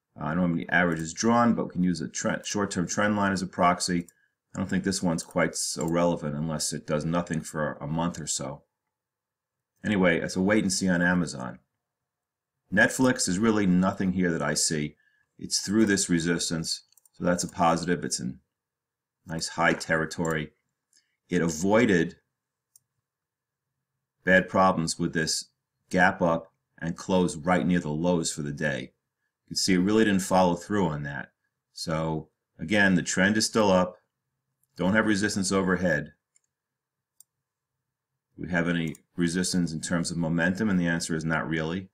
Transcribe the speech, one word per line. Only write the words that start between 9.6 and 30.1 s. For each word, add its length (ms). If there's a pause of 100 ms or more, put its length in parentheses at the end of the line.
Anyway, 340
it's 180
a 40
wait 240
and 80
see 160
on 140
Amazon. 560 (1120)
Netflix 560
is 100
really 280
nothing 460
here 200
that 100
I 120
see. 420 (420)
It's 220
through 240
this 240
resistance, 760 (280)
so 100
that's 220
a 40
positive. 540
It's 160
in 200 (880)
nice 220
high 260
territory. 800 (760)
It 140
avoided 760 (2000)
bad 240
problems 500
with 140
this 380 (400)
gap 320
up 280 (300)
and 160
closed 480
right 220
near 140
the 100
lows 420
for 80
the 120
day. 400 (520)
You 40
can 80
see 180
it 40
really 260
didn't 160